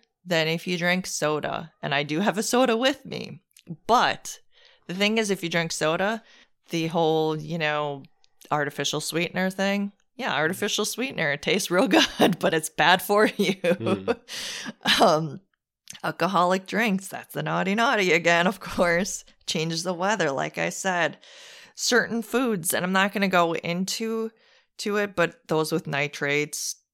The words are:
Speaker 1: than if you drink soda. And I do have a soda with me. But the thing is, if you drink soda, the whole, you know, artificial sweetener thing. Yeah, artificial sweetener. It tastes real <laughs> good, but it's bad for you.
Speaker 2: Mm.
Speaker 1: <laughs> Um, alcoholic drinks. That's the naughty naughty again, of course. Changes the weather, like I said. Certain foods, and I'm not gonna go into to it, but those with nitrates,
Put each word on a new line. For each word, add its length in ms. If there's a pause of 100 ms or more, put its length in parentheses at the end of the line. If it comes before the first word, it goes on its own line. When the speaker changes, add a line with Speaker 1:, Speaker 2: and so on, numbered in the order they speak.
(260)
Speaker 1:
than 220
if 200
you 100
drink 280
soda. 640 (100)
And 120
I 100
do 180
have 160
a 60
soda 320
with 300
me. 360 (460)
But 520 (480)
the 80
thing 220
is, 120
if 140
you 60
drink 220
soda, 520 (460)
the 180
whole, 500
you 200
know, 460 (480)
artificial 500
sweetener 480
thing. 420 (240)
Yeah, 180
artificial 520
sweetener. 480
It 80
tastes 280
real 180
<laughs> 320
good, 200
but 140
it's 160
bad 320
for 260
you. 280
Speaker 2:
Mm. 680
Speaker 1:
<laughs> 800
Um, 400 (640)
alcoholic 640
drinks. 400
That's 260
the 100
naughty 320
naughty 360
again, 360
of 120
course. 640 (240)
Changes 360
the 100
weather, 380
like 260
I 120
said. 480 (580)
Certain 460
foods, 520
and 120
I'm 80
not 200
gonna 140
go 260
into 800 (480)
to 180
it, 180
but 320
those 240
with 160
nitrates, 880 (180)